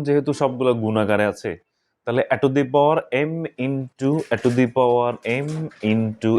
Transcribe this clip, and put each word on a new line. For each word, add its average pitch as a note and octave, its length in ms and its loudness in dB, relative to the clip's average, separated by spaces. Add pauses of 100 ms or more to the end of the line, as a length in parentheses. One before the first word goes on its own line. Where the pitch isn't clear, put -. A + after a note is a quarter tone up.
যেহেতু C#3+ 240 2 (100)
সবগুলো B2+ 300 2 (120)
গুণ A2 200 0
আকারে G#2 280 2
আছে, G2 200 -8 (520)
তাহলে A#2+ 180 0 (140)
a - 80 2
to C#3 140 4
the C#3+ 60 4 (120)
power D3 220 4 (320)
m D#3+ 40 -8 (340)
into C3+ 440 -4 (240)
a - 80 2
to B2+ 140 2
the B2+ 80 4 (120)
power A#2+ 340 2 (340)
m D3+ 40 -6 (420)
into A2+ 480 0